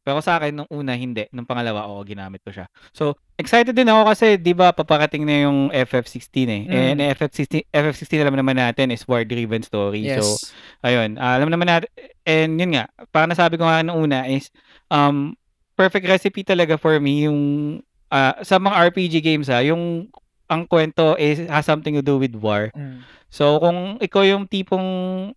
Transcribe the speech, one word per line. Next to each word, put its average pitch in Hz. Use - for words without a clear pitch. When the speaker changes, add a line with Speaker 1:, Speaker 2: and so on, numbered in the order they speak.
Speaker 1:
Pero 139
sa 170
akin, 151
nung 147
una, 139
hindi. 120
Nung 120
pangalawa, 113
oo, 101
ginamit 98
ko -
siya. 95
So, 147
excited 233
din 240
ako 220
kasi, 214
di 175
ba, 175
paparating 151
na 147
yung 139
F 131
F 123
sixteen 127
eh. 104
Speaker 2:
Mm. -
Speaker 1:
And 131
F 139
F 147
sixteen, 147
F 147
F 143
sixteen, 156
alam 139
naman 131
natin, 127
is 117
war-driven 117
story. 104
Speaker 2:
Yes. 135
Speaker 1:
So, 104
ayun. 117
Ah, 127
alam 147
naman 170
natin, 170
and 160
yun 175
nga, 123
parang 165
nasabi 165
ko 165
nga 160
nung 165
una 135
is, 135
um, 143
perfect 185
recipe 190
talaga 170
for 156
me 143
yung, 147
ah, 135
sa 190
mga 196
R 170
P 180
G 160
games, 151
ah, 123
yung 170
ang 165
kwento 160
is, 151
has 151
something 151
to 139
do 139
with 127
war. 107
Speaker 2:
Mm. 131
Speaker 1:
So, 147
kung 180
ikaw 196
yung 196
tipong 185